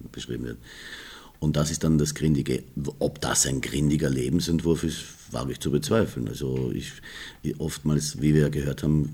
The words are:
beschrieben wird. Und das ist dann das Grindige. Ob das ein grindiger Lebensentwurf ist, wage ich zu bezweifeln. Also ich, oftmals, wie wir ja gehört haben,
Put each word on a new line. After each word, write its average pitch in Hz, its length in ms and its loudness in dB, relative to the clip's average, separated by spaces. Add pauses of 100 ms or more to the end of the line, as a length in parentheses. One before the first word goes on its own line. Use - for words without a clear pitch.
(120)
beschrieben 60 320 -8
wird. 57 140 -8 (800)
Und 76 160 2
das 76 160 2
ist 76 100 -4
dann 80 160 6
das 73 160 2
Grindige. 69 480 0 (380)
Ob 71 200 -4
das - 260 2
ein 65 140 0
grindiger 73 480 2
Lebensentwurf 78 760 2
ist, 80 140 -2 (340)
wage 64 180 -4
ich 64 100 -6
zu 65 120 -2
bezweifeln. 73 560 2
Also 65 440 -2
ich, - 200 -6 (680)
oftmals, 76 640 -2
wie 76 120 6
wir 76 80 8
ja 73 60 6
gehört 71 360 -2
haben, 76 300 4